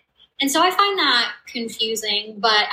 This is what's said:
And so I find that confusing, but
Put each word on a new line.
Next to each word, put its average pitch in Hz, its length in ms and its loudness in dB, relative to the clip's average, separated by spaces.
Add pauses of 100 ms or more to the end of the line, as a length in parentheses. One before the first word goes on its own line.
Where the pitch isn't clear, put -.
(420)
And 277 100 0
so 320 100 2
I 359 100 4
find 403 260 2
that 247 360 2 (140)
confusing, 220 920 -6
but 214 340 2